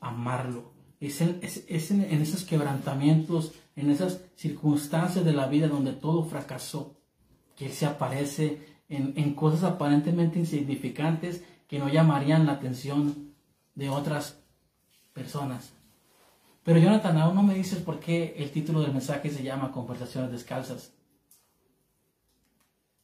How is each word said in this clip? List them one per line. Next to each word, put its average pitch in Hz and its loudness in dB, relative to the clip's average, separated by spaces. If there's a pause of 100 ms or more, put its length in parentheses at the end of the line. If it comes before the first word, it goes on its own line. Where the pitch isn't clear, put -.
a 131 -12
amarlo. 120 -6 (280)
Es 143 -6
en, 170 2
es, - -12
es 160 -4
en, 202 4
en 156 2
esos 156 -2
quebrantamientos, 147 2 (240)
en 143 0
esas - 0 (160)
circunstancias 160 0
de 160 4
la 139 2
vida 151 2
donde 139 0
todo 160 0
fracasó, - -10 (600)
que 139 -10
Él 131 -8
se - 0
aparece 139 -4
en, 139 -4
en 143 0
cosas 156 2
aparentemente 165 2
insignificantes 156 -2 (260)
que 139 -6
no 139 -2
llamarían 151 6
la 139 4
atención 143 -2 (400)
de 139 -6
otras 143 -4 (720)
personas. 131 -8 (880)
Pero 165 6
Jonathan, 180 6
aún 165 4
no 196 4
me 196 6
dices 185 -2
por 151 -6
qué 170 -2
el 143 -6
título 156 0
del 139 0
mensaje 139 -4
se 139 -8
llama 131 -6
Conversaciones 123 -8
Descalzas. 123 -10 (2000)